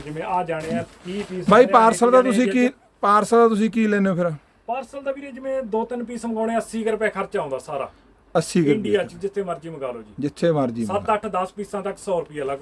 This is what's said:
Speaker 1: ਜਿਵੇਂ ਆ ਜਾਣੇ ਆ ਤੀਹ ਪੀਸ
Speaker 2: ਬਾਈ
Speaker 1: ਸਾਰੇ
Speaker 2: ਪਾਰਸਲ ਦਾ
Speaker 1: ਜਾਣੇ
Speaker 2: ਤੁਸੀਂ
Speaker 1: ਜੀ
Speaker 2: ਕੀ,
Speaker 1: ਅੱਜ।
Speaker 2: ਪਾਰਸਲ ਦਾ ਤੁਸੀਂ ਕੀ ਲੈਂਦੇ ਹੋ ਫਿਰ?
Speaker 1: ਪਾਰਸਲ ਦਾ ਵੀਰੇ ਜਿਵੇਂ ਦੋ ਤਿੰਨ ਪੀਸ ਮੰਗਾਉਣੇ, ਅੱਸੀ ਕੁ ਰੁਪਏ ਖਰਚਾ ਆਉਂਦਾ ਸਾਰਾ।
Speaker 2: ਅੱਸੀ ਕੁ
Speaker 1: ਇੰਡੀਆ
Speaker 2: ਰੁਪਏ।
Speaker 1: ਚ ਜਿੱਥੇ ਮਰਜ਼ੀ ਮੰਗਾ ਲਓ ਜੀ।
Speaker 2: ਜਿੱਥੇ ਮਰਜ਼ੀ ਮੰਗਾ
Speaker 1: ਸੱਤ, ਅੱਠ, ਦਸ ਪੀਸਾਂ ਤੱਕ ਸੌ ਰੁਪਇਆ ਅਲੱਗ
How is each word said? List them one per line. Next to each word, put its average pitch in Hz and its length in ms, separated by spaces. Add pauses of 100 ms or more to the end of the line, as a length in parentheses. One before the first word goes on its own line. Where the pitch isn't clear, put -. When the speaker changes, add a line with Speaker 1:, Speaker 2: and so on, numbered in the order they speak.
Speaker 1:
ਜਿਵੇਂ 156 180
ਆ 180 220
ਜਾਣੇ 160 340
ਆ 170 40
ਤੀਹ 190 460
ਪੀਸ 185 200
Speaker 2:
ਬਾਈ 214 140
Speaker 1:
ਸਾਰੇ 262 100
Speaker 2:
ਪਾਰਸਲ 226 380
ਦਾ 254 80
Speaker 1:
ਜਾਣੇ 254 120
Speaker 2:
ਤੁਸੀਂ 233 140
Speaker 1:
ਜੀ 196 60
Speaker 2:
ਕੀ, 247 160
Speaker 1:
ਅੱਜ। 269 80 (260)
Speaker 2:
ਪਾਰਸਲ 208 360
ਦਾ 233 120
ਤੁਸੀਂ 220 220
ਕੀ 226 160
ਲੈਂਦੇ 202 240
ਹੋ 185 40
ਫਿਰ? 175 160 (360)
Speaker 1:
ਪਾਰਸਲ 262 360
ਦਾ 269 100
ਵੀਰੇ 277 200
ਜਿਵੇਂ 262 300
ਦੋ 220 220
ਤਿੰਨ 240 200
ਪੀਸ 233 220
ਮੰਗਾਉਣੇ, 226 300
ਅੱਸੀ 220 280
ਕੁ 220 60
ਰੁਪਏ 214 180
ਖਰਚਾ 190 320
ਆਉਂਦਾ 135 180
ਸਾਰਾ। 135 320 (460)
Speaker 2:
ਅੱਸੀ 170 280
ਕੁ 143 60
Speaker 1:
ਇੰਡੀਆ 202 320
Speaker 2:
ਰੁਪਏ। 170 160
Speaker 1:
ਚ - 20
ਜਿੱਥੇ 196 220
ਮਰਜ਼ੀ 165 260
ਮੰਗਾ 135 220
ਲਓ 117 120
ਜੀ। 107 180
Speaker 2:
ਜਿੱਥੇ 156 320
ਮਰਜ਼ੀ 120 320
ਮੰਗਾ 147 160
Speaker 1:
ਸੱਤ, 214 140
ਅੱਠ, 208 120
ਦਸ 185 260
ਪੀਸਾਂ 202 300
ਤੱਕ 190 160
ਸੌ 185 200
ਰੁਪਇਆ 147 260
ਅਲੱਗ 139 180